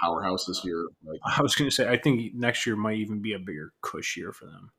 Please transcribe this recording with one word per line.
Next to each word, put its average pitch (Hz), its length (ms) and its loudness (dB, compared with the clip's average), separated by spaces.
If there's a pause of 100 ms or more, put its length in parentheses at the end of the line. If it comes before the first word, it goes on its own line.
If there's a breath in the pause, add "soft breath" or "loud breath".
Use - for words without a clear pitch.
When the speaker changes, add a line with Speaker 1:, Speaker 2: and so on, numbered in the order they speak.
Speaker 1:
powerhouse 92 460 0
this 87 180 -4
year. 85 240 -2 (160)
Like, 80 200 -10
Speaker 2:
I 139 180 2
was 139 120 4
gonna 143 160 2
say, 117 180 2
I 123 80 6
think 120 380 2
next 120 320 0
year 113 80 2
might 107 240 0
even 107 240 -2
be 107 120 -2
a 98 40 -6
bigger 85 340 -10 (100)
cush - 340 -6
year 90 160 -8
for - 140 -20
them. 95 320 -20